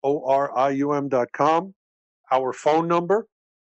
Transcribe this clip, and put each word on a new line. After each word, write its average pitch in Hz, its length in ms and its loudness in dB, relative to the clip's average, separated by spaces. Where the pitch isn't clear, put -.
O 143 220 -2
R 139 320 0
I 139 140 2
U 139 220 -2
M 143 160 -2
dot 123 240 0
com. 165 400 0
Our 131 220 0
phone 160 340 2
number, 175 400 0